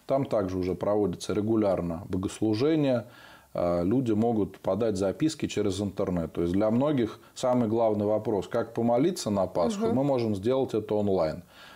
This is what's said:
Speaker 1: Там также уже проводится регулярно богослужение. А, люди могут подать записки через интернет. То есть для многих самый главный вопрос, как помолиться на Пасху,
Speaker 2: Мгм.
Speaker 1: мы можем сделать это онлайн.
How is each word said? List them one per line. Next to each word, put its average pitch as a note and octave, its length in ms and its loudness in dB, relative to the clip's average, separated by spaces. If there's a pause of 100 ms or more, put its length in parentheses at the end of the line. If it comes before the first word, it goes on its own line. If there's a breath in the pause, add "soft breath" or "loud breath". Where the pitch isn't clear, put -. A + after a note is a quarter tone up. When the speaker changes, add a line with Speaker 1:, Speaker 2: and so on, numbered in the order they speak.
Speaker 1:
Там C3+ 180 0
также F#2+ 340 -2
уже F2+ 160 0
проводится G2+ 580 -2
регулярно G2 760 0
богослужение. A#2 1000 0 (460 loud breath)
А, F2 300 0
люди A#2 300 2
могут G#2+ 460 0
подать G2+ 380 0
записки G2 520 0
через G2+ 320 -2
интернет. F#2 520 -2
То F2 100 -2
есть F2 100 0
для G#2 180 2
многих B2 480 0 (160 loud breath)
самый B2 340 0
главный G#2+ 380 2
вопрос, G#2+ 420 0
как A2+ 260 -4
помолиться A#2+ 560 0
на G2 160 2
Пасху, G3 400 -2
Speaker 2:
Мгм. - 100 0
Speaker 1:
мы C3+ 80 2
можем A#2+ 320 0
сделать A#2+ 380 0
это G#2+ 200 -2
онлайн. F#2 480 2 (340 loud breath)